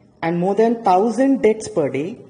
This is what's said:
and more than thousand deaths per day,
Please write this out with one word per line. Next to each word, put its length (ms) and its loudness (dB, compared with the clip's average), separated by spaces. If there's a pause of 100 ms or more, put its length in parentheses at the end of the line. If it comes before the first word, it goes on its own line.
(200)
and 180 -4
more 160 0
than 300 0
thousand 580 2
deaths 340 0
per 120 0
day, 300 -6 (120)